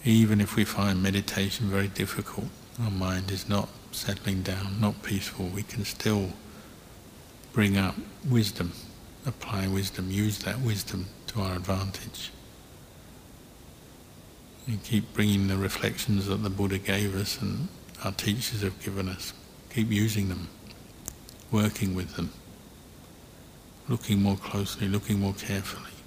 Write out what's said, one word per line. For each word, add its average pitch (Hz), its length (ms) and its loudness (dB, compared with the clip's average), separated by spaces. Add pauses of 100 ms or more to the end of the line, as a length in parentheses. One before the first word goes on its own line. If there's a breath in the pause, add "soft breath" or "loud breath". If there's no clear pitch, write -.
Even 110 360 8
if 101 140 2
we 110 100 4
find 98 380 2
meditation 98 680 0
very 98 200 2
difficult, - 580 -4 (340)
our 113 100 2
mind 95 420 0
is 98 160 -6
not 104 200 0 (220)
settling 95 520 -2
down, 98 380 -2
not 107 220 2
peaceful, 95 440 -2
we 98 180 -4
can 104 200 -4
still 101 460 0 (1200 loud breath)
bring 101 240 6
up 95 200 2 (320)
wisdom, 110 440 2 (540)
apply 98 400 -4
wisdom, 95 460 -2
use 104 260 2
that 104 220 -2
wisdom 98 460 -2 (200)
to - 140 -4
our 92 160 0
advantage. 95 760 -4 (2250)
And 107 180 -2
keep - 300 0
bringing 101 340 4
the 95 80 2
reflections 98 680 0
that 101 160 0
the 101 80 0
Buddha 98 280 0
gave 98 380 0
us - 240 -2
and 107 280 -2 (360)
our 98 80 0
teachers 110 500 0
have 95 200 -2
given 98 260 -4
us. - 240 -8 (380)
Keep 113 200 2
using 104 380 4
them, 90 200 -4 (1040)
working 104 440 2
with 87 200 -4
them, - 180 -4 (1600)
looking 110 340 4
more 98 140 6
closely, 98 500 -2
looking 101 320 2
more 98 140 2
carefully. - 580 -6 (160)